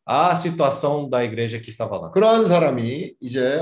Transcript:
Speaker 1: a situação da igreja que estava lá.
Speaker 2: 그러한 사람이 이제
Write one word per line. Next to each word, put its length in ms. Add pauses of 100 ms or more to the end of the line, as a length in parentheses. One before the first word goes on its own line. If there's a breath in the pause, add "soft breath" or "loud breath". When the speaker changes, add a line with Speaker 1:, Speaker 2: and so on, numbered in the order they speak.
Speaker 1:
a 300
situação 760
da 140
igreja 360
que 100
estava 280
lá. 140
Speaker 2:
그러한 360
사람이 720
이제 400